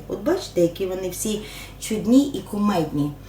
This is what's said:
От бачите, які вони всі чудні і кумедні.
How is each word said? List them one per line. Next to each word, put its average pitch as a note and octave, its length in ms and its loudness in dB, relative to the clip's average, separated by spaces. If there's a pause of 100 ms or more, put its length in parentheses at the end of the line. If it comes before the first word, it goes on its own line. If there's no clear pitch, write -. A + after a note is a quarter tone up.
От G3+ 160 -6
бачите, D#4+ 380 0
які F#3 240 2
вони F#3 240 -4
всі G#3 320 -4 (380)
чудні A3+ 480 4
і - 120 -4
кумедні. D#3+ 720 0 (180)